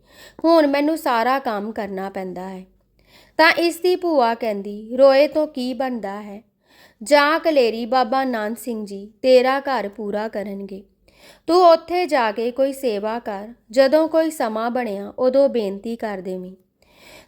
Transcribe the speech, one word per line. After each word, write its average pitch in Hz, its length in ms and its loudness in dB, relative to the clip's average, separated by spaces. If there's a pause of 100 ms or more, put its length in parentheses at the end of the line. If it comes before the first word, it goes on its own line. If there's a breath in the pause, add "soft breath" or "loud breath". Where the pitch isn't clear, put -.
(440 loud breath)
ਹੁਣ 320 220 6
ਮੈਨੂੰ 294 320 0
ਸਾਰਾ 254 400 0
ਕੰਮ 220 340 -6
ਕਰਨਾ 196 380 -8
ਪੈਂਦਾ 185 380 -10
ਹੈ।" 185 160 -14 (720 soft breath)
ਤਾਂ 320 160 6
ਇਸ 330 280 -2
ਦੀ 359 160 0
ਭੂਆ 302 380 0
ਕਹਿੰਦੀ, 214 640 -8
"ਰੋਏ 269 320 6
ਤੋਂ 302 180 -2
ਕੀ 254 280 -6
ਬਣਦਾ 226 480 -6
ਹੈ, 208 200 -16 (600 soft breath)
ਜਾਂ 285 380 4
ਕਲੇਰੀ 240 460 0
ਬਾਬਾ 254 380 0
ਨਾਨਕ 226 340 -4
ਸਿੰਘ 220 280 -10
ਜੀ 202 260 -14 (100)
ਤੇਰਾ 254 380 4
ਘਰ 254 280 -4
ਪੂਰਾ 208 400 -6
ਕਰਨਗੇ। 196 540 -10 (640 soft breath)
ਤੂੰ 339 240 6
ਉੱਥੇ 330 360 2
ਜਾ 262 260 0
ਕੇ 233 180 -4
ਕੋਈ 269 220 -2
ਸੇਵਾ 220 460 -4
ਕਰ, 214 300 -10 (220)
ਜਦੋਂ 269 380 4
ਕੋਈ 320 220 0
ਸਮਾਂ 233 400 -4
ਬਣਿਆ 214 480 -6
ਉਦੋਂ 262 300 4
ਬੇਨਤੀ 220 480 -4
ਕਰ 214 220 -8
ਦੇਵੀਂ।" 185 380 -10 (720 soft breath)